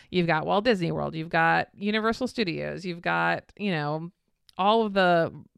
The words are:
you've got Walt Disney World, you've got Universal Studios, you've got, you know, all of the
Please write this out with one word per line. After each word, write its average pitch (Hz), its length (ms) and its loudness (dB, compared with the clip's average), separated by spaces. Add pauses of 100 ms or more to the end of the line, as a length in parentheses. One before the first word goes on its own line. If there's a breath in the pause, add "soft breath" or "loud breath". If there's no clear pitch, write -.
(100)
you've 175 160 2
got 156 200 0
Walt 190 180 2
Disney 185 280 2
World, 151 220 -4
you've 160 140 -10
got 165 480 2
Universal 220 520 -2
Studios, 151 580 -6
you've 175 160 -10
got, 170 420 0 (140)
you 202 120 -2
know, 156 400 -4 (460)
all 214 300 2
of 202 80 -6
the 175 360 4 (280)